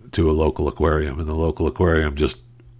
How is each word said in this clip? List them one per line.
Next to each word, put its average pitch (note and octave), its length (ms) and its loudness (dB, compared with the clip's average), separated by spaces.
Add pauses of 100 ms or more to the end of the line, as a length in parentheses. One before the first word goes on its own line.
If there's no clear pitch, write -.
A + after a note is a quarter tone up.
(120)
to E2+ 180 2
a D#2 40 4
local D#2 340 0
aquarium, D#2 520 0
and D#2+ 80 -6
the D#2 60 -4
local D#2+ 320 -2
aquarium D#2 500 2
just D2 220 -2 (420)